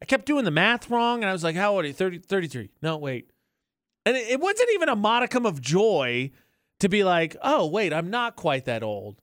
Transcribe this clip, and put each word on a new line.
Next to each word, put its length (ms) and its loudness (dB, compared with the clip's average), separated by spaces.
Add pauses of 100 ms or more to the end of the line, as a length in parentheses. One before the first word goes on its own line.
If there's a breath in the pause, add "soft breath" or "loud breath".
I 20 -14
kept 220 0
doing 180 2
the 60 0
math 400 2
wrong, 320 2
and 80 0
I 20 0
was 100 -4
like, 140 -2
"How 160 2
old 120 0
are 20 -2
you?" 80 -8
Thirty, 240 -2
thirty-three. 520 -4 (120)
No, 160 -2
wait. 320 -8 (760)
And 120 2
it, 120 -4
it 120 -2
wasn't 340 2
even 160 0
a 60 2
modicum 500 0
of 160 -2
joy 680 2 (500 soft breath)
to 100 2
be 140 2
like, 380 0
"Oh, 240 2
wait, 260 -2
I'm 180 -2
not 260 -4
quite 300 -2
that 160 -4
old." 400 -8